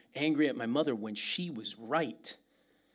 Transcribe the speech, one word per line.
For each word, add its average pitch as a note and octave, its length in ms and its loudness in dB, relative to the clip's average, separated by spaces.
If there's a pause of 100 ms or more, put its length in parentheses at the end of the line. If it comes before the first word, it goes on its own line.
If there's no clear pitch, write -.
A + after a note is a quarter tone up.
(160)
angry D3+ 340 4
at A#2+ 80 -2
my A#2 80 -2
mother C3+ 300 2
when G#2+ 200 -4
she - 340 -4
was A2 300 -8
right. C3 560 -2 (600)